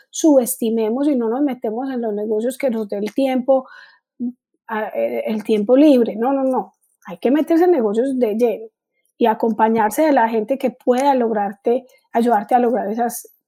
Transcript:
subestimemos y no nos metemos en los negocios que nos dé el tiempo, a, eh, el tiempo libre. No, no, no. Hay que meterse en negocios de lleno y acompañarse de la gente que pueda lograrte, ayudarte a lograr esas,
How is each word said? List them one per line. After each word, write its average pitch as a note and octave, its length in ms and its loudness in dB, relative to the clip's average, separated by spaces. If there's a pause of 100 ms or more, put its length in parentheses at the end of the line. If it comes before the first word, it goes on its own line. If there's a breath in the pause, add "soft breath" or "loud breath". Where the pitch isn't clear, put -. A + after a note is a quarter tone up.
(120)
subestimemos A#3+ 960 0
y D4 80 0
no A#3 120 -2
nos A#3+ 140 -2
metemos B3+ 480 -4
en B3 120 -6
los A3 120 -4
negocios G#3+ 460 -4
que C#4 100 -2
nos A3 180 -4
dé G3+ 120 -8
el G#3 160 -6
tiempo, C4 520 0 (1000 loud breath)
a, G#3+ 220 -6
eh, A3+ 360 -4
el A3 180 -6
tiempo G#3+ 320 2
libre. C4 400 6
No, A#3 180 -2
no, C4+ 100 -2
no. B3+ 300 -4 (340)
Hay F3 100 -14
que A#3 140 0
meterse D#4+ 320 2
en F4+ 80 4
negocios B3 480 0
de A3 160 0
lleno A3 320 -2 (500)
y A#3 80 2
acompañarse A3+ 760 0
de D#4 80 2
la A3+ 180 2
gente A3+ 300 -2
que B3+ 100 -2
pueda C4 460 0
lograrte, A#3 720 -2 (260 soft breath)
ayudarte A#3 400 0
a B3 60 4
lograr A3+ 300 0
esas, A3+ 460 -6 (120)